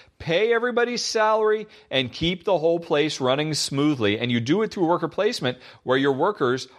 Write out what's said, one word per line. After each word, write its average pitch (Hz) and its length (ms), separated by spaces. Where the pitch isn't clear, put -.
pay 202 340
everybody's 240 500
salary, 214 640
and 131 220
keep 175 320
the 196 120
whole 165 220
place 151 420
running 147 340
smoothly. 135 640
And 120 100
you 120 80
do 143 240
it 214 80
through 185 160
worker 165 220
placement 190 500
where 127 160
your 139 140
workers 131 560